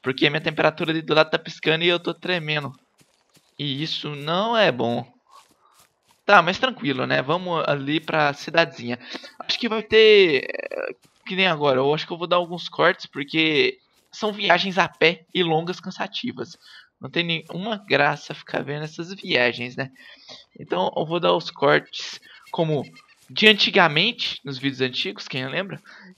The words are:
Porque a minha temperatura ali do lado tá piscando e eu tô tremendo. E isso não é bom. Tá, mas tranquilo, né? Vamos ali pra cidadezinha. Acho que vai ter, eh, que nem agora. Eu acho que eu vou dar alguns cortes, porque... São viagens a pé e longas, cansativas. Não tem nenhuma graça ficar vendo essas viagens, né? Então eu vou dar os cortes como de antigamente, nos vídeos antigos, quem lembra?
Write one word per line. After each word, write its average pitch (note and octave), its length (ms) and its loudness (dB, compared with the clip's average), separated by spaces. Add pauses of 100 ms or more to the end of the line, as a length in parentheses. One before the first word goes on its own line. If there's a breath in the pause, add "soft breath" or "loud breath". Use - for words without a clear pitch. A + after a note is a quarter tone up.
Porque C3+ 260 0
a D3 40 4
minha D3+ 100 -4
temperatura D#3 500 -2
ali D#3+ 120 -2
do D#3 100 -4
lado D#3 160 4
tá E3 100 -4
piscando E3 460 -2
e F3 40 4
eu F3 120 2
tô F3 140 -6
tremendo. D3+ 600 -4 (840)
E C#3+ 240 -4
isso D3+ 340 -6
não F3+ 400 -2
é F#3+ 160 4
bom. A#2+ 340 -2 (1160 soft breath)
Tá, G3+ 160 8
mas F3 160 0
tranquilo, C#3+ 480 -2
né? C3+ 160 0
Vamos E3 460 -2
ali C#3+ 320 -2
pra D#3 340 0
cidadezinha. C#3 640 -2 (440 loud breath)
Acho - 180 -6
que A#3+ 100 -4
vai A3 140 -2
ter, G#3+ 680 8
eh, - 460 -8 (320)
que F#3+ 80 -6
nem F#3 140 2
agora. C#3+ 320 2
Eu C#3 120 2
acho D#3 140 -4
que - 60 -8
eu F3 40 -8
vou E3+ 120 -6
dar F3 80 4
alguns F3 320 -4
cortes, E3+ 380 0
porque... C#3+ 680 0 (340)
São G#3+ 220 -4
viagens F#3+ 460 0
a E3+ 100 2
pé E3+ 460 0
e F#3 80 0
longas, E3+ 380 -2
cansativas. - 760 -10 (440 loud breath)
Não C3 100 -12
tem E3 140 -2
nenhuma E3+ 520 -6
graça D3 580 0
ficar - 280 -8
vendo D3 220 -8
essas E3+ 280 -12
viagens, B2 600 -2
né? C3+ 160 -8 (680 loud breath)
Então F3+ 380 -4
eu F3 80 -2
vou E3 140 -4
dar F3 160 2
os E3 160 -4
cortes - 680 0 (320 loud breath)
como D#3 320 0 (440)
de G#3 200 4
antigamente, G3 960 2
nos C#3 140 -8
vídeos C3 220 -4
antigos, C3 460 -4
quem C3 220 -8
lembra? D#3+ 340 -8 (340 loud breath)